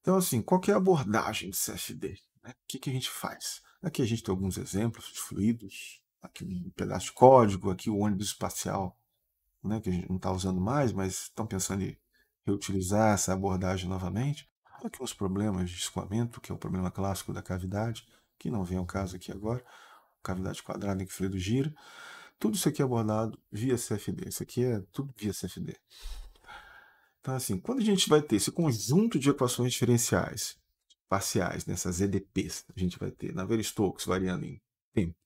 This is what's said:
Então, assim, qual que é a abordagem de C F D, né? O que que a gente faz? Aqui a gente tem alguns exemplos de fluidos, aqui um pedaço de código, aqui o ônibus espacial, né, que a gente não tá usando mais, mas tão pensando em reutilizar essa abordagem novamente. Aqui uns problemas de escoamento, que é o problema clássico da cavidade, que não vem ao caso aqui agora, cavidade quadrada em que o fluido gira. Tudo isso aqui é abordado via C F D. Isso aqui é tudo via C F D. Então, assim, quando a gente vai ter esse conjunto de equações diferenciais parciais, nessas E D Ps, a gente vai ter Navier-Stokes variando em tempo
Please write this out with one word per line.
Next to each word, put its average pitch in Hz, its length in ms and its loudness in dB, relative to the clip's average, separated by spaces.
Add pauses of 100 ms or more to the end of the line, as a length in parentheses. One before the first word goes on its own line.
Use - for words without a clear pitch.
Então, 185 140 4
assim, 180 260 4
qual 185 180 4
que 185 120 2
é - 20 6
a 208 40 6
abordagem 113 720 2
de 95 80 -6
C - 160 -2
F - 200 -8
D, - 240 -8 (240)
né? - 100 -18
O - 160 -20
que - 120 -10
que - 100 -4
a 131 40 -2
gente 127 160 -2
faz? - 520 -8 (200)
Aqui 160 200 -2
a 131 40 4
gente 113 180 0
tem - 80 -2
alguns 92 260 0
exemplos 101 540 -4
de - 80 -12
fluidos, - 800 -2 (200)
aqui - 220 -14
um 90 280 -6
pedaço 98 360 -4
de - 40 -8
código, 110 580 8
aqui 92 200 -4
o 107 80 0
ônibus 101 300 0
espacial, 95 720 -4 (680)
né, 107 180 -2
que 95 80 -4
a - 20 0
gente 90 180 -2
não 92 80 -2
tá 92 140 -2
usando 92 300 0
mais, 120 320 2
mas 92 420 -4
tão 107 100 -4
pensando 98 380 -2
em - 140 -6 (480)
reutilizar 101 680 2
essa 92 200 2
abordagem 92 560 0
novamente. 95 600 -4 (340)
Aqui 220 200 -8
uns 120 100 -8
problemas 95 560 0
de 90 60 -10
escoamento, 104 640 -4
que - 120 -14
é 98 40 -4
o - 20 -14
problema 92 320 -2
clássico 98 440 -4
da 87 80 -6
cavidade, 95 680 -4 (320)
que - 100 -6
não 113 140 -2
vem 90 140 -2
ao 92 80 0
caso 92 300 -4
aqui 90 160 -12
agora, 107 320 -4 (600)
cavidade 92 400 -4
quadrada 101 400 -4
em - 20 -4
que - 60 -16
o - 40 -12
fluido 98 220 -2
gira. 123 360 0 (680)
Tudo - 160 0
isso 170 140 2
aqui 143 120 0
é 143 40 4
abordado 110 520 0 (140)
via 120 260 0
C - 180 -2
F - 160 -6
D. - 180 -8
Isso - 120 -8
aqui - 220 -2
é 120 160 0 (120)
tudo 139 260 -6
via 104 160 -4
C - 140 -6
F 90 120 -10
D. - 180 -8 (1400)
Então, 131 160 -4
assim, 131 240 -2
quando 254 200 -2
a 220 40 2
gente 202 240 4
vai 226 140 8
ter 214 160 2
esse 190 140 2
conjunto 160 680 4
de 135 100 6
equações 127 440 2
diferenciais - 840 2 (520)
parciais, 87 560 0
nessas 92 340 -2
E 98 80 4
D 98 140 0
Ps, - 520 -6
a - 60 -12
gente 90 180 0
vai 95 140 -6
ter - 220 -8
Navier-Stokes 101 720 -2
variando 92 400 0
em 90 160 -14 (320)
tempo 85 220 0 (100)